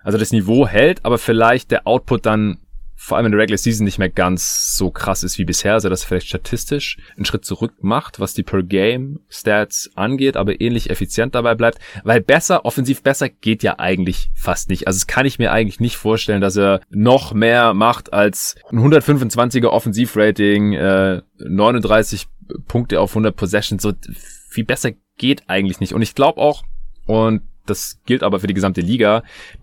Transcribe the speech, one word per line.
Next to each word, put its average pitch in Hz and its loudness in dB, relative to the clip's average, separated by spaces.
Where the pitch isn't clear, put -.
also 104 0
das 107 0
Niveau 113 4
hält, 139 2
aber 117 0
vielleicht 113 2
der 117 0
Output - 0
dann 107 0
vor - -4
allem 117 0
in 107 2
der 104 4
Regular 107 2
Season 110 0
nicht 101 -2
mehr 95 0
ganz - -2
so 92 0
krass - -4
ist 92 -6
wie 95 -2
bisher, 90 0
also 104 0
dass 92 -2
er - -12
vielleicht 110 -2
statistisch - -6
einen - -6
Schritt - -4
zurück - -6
macht, 110 -2
was 98 -4
die 98 -4
Per-Game-Stats 104 -2
angeht, 131 -2
aber 95 -2
ähnlich 117 -2
effizient 110 -4
dabei 117 2
bleibt, 117 0
weil 113 4
besser, 165 2
offensiv 131 -2
besser 135 0
geht 110 -4
ja 98 -2
eigentlich 90 0
fast - -4
nicht. - -2
Also 92 -2
das - -4
kann 131 0
ich 131 -2
mir 120 0
eigentlich 110 -2
nicht 120 -2
vorstellen, 107 0
dass 98 0
er 98 4
noch 117 2
mehr 117 4
macht 110 0
als 104 0
ein 117 0
hundertfünfundzwanziger 123 4
Offensivrating, 104 2
äh, 95 0
neununddreißig 107 2
Punkte 120 0
auf 98 -2
hundert 107 0
Possessions, 101 -2
so 104 0
viel 110 -4
besser 123 -2
geht - -2
eigentlich 95 -2
nicht. 95 -4
Und 110 0
ich - -4
glaub 143 2
auch, - 0
und 110 2
das - -6
gilt 123 0
aber 98 0
für 98 -4
die 98 -2
gesamte 95 0
Liga, 107 2